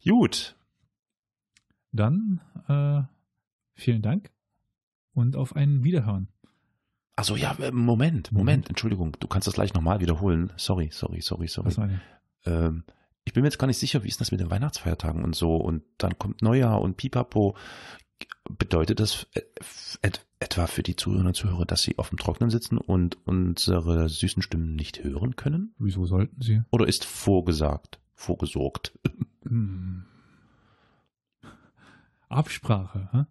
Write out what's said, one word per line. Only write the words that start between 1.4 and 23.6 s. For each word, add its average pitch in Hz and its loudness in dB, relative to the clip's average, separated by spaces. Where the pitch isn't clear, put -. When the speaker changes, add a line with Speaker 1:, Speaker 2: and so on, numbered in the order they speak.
Speaker 2:
Dann, 170 2
äh, 143 2
vielen 113 0
Dank 139 0
und 127 2
auf 135 -2
ein 143 4
Wiederhören. 110 2
Speaker 1:
Also 107 0
ja, 139 0
äh, 135 -4
Moment, - -6
Moment, 120 2
Speaker 2:
Moment. 101 4
Speaker 1:
Entschuldigung, 92 -2
du - -6
kannst - 0
das 90 -2
gleich 98 0
nochmal 90 2
wiederholen. 85 2
Sorry, 87 0
sorry, 82 -6
sorry, 85 -4
sorry. 95 -4
Speaker 2:
Was 87 -2
war 107 0
denn? 95 -4
Speaker 1:
Ähm, 82 0
ich - -8
bin 117 4
mir 143 4
jetzt 143 -2
gar 131 2
nicht 127 0
sicher, 110 0
wie 98 -6
ist - -6
das - -2
mit 95 -2
den 87 -2
Weihnachtsfeiertagen 85 -2
und 82 0
so 82 2
und 80 0
dann 90 -2
kommt - -4
Neujahr 113 4
und 92 -2
Pipapo. 107 0
Bedeutet 98 2
das - -2
et-, - -12
et-, - -4
etwa - -2
für - -4
die 87 -4
Zuhörerinnen 98 0
und 90 0
Zuhörer, 87 -2
dass - -2
sie - -2
auf - -4
dem 90 -6
Trockenen 117 -2
sitzen 113 -2
und 90 0
unsere 85 2